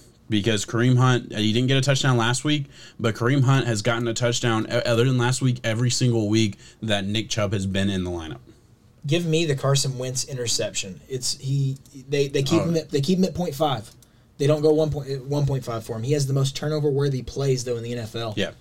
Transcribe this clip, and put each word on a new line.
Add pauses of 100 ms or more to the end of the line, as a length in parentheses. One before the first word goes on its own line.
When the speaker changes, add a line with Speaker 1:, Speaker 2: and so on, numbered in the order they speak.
(280)
Speaker 1:
because
Kareem
Hunt,
uh,
he
didn't
get
a
touchdown
last
week, (320)
but
Kareem
Hunt
has
gotten
a
touchdown,
o-,
other
than
last
week,
every
single
week (240)
that
Nick
Chubb
has
been
in
the
lineup. (680)
Speaker 2:
Give
me
the
Carson
Wentz
interception.
It's,
he, (300)
they,
they
keep
Speaker 1:
Oh.
Speaker 2:
him
at,
they
keep
him
at
point
five. (500)
They
don't
go
one
point,
one
point
five
for
him.
He
has
the
most
turnover-worthy
plays,
though,
in
the
N
F
L.
Speaker 1:
Yeah. (100)